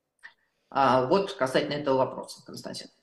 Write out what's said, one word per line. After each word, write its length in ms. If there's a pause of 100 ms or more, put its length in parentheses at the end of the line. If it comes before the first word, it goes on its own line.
(680)
А, 380
вот 260
касательно 420
этого 240
вопроса, 460
Константин. 440 (140)